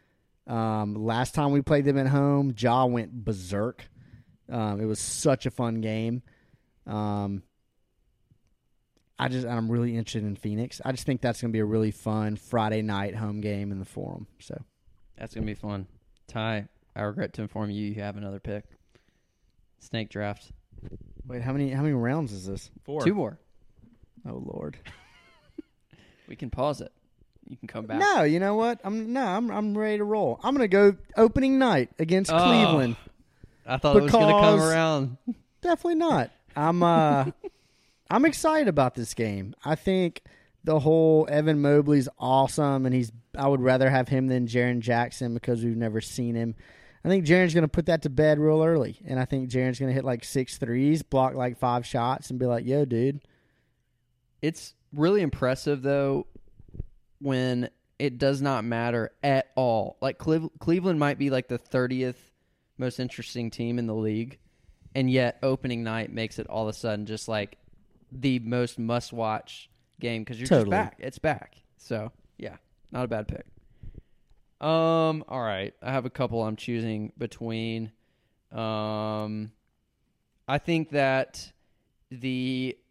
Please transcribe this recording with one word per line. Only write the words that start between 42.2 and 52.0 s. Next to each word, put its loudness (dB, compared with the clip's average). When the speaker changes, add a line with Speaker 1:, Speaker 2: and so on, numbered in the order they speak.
Speaker 1:
and 2
he's, 0
I -2
would 4
rather 4
have 2
him 0
than 0
Jaren 0
Jackson -2
because -2
we've 0
never -2
seen -4
him. -2
I -4
think 4
Jaren's 6
gonna 4
put -2
that 2
to -4
bed 4
real 4
early, 2
and -4
I 0
think -4
Jaren's 0
gonna -2
hit, -2
like, -2
six -4
threes, 2
block, 0
like, -4
five 0
shots, -2